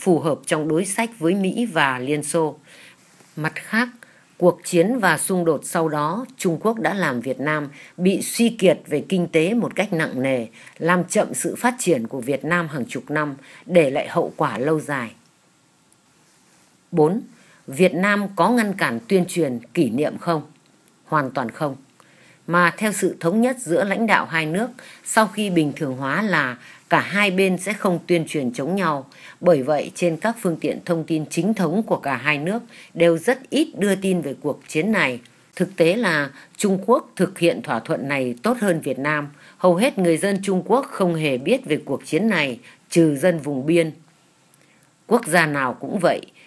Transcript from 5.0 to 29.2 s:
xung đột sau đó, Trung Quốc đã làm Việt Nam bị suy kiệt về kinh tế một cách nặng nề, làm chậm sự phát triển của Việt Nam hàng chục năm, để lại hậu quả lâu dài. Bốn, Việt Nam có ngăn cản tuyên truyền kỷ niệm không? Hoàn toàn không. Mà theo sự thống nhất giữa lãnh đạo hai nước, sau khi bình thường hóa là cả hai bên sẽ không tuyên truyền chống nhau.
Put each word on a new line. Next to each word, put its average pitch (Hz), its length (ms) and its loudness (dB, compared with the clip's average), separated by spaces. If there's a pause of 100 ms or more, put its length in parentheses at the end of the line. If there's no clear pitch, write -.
xung 180 280 -2
đột 151 200 2
sau 165 240 -2
đó, 156 360 -2 (120)
Trung 165 240 0
Quốc 220 180 0
đã 180 140 0
làm 147 280 -2
Việt 127 180 -6
Nam 147 280 -2 (300)
bị 185 240 2
suy - 280 0
kiệt 196 380 2
về 147 220 -2
kinh 180 180 0
tế 165 260 0
một 180 220 -2
cách 202 180 -2
nặng 143 280 -2
nề, 127 260 -2 (300)
làm 170 260 2
chậm - 300 0
sự 143 220 -4
phát 247 240 -2
triển 127 280 0
của 139 140 -10
Việt 135 240 -4
Nam 170 220 0
hàng 139 180 -6
chục - 260 -10
năm, 147 240 -2 (300)
để 160 260 4
lại 143 160 -2
hậu - 300 -2
quả 127 200 -2
lâu 151 220 0
dài. 131 320 -6 (1800)
Bốn, 170 300 2 (460)
Việt 135 260 2
Nam 202 420 0
có 170 140 2
ngăn 220 240 2
cản 139 340 -2
tuyên 175 200 2
truyền 139 320 -2 (140)
kỷ 147 160 2
niệm 135 280 -2
không? 165 240 -2 (640)
Hoàn 139 260 0
toàn 117 200 -4
không. 139 240 -4 (720)
Mà 170 300 4
theo 214 140 0
sự 185 280 0
thống 196 220 0
nhất - 180 2
giữa 156 240 0
lãnh 208 240 0
đạo 139 180 4
hai 160 200 -2
nước, 196 240 -2 (360)
sau 220 220 4
khi 208 220 -4
bình 156 260 2
thường 131 220 -4
hóa 135 240 -2
là 147 360 0 (320)
cả 160 100 4
hai 190 320 0
bên 185 260 2
sẽ 202 160 -6
không 180 340 -2
tuyên 165 200 2
truyền 127 260 -4
chống 151 220 -4
nhau. 156 340 -2 (320)